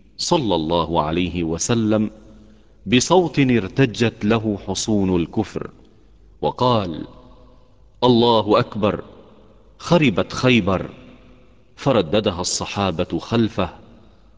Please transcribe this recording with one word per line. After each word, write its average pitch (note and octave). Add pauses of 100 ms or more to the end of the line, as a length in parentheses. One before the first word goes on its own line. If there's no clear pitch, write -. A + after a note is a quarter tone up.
(180)
صلى B2+
الله E2
عليه E2+
وسلم G#2+ (760)
بصوت D#3
ارتجت A2
له G#2+ (100)
حصون F#2+
الكفر، F2 (720)
وقال: G#2 (1000)
"الله A2+
أكبر، G#2 (720)
خربت C3+
خيبر"، G2 (840)
فرددها G2+
الصحابة F2+
خلفه، G#2 (680)